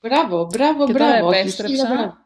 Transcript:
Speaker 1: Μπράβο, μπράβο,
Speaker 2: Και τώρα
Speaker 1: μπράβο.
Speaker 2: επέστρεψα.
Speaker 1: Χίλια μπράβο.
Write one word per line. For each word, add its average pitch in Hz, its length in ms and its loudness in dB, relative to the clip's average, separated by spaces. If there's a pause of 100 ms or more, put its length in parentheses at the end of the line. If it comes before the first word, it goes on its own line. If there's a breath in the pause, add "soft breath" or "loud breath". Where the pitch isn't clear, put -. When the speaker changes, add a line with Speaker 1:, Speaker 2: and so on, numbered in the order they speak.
Speaker 1:
Μπράβο, 226 520 0
μπράβο, 285 320 0
Speaker 2:
Και 240 80 0
τώρα 277 180 2
Speaker 1:
μπράβο. 190 200 2
Speaker 2:
επέστρεψα. 196 440 -2
Speaker 1:
Χίλια 254 200 -2
μπράβο. 214 300 -6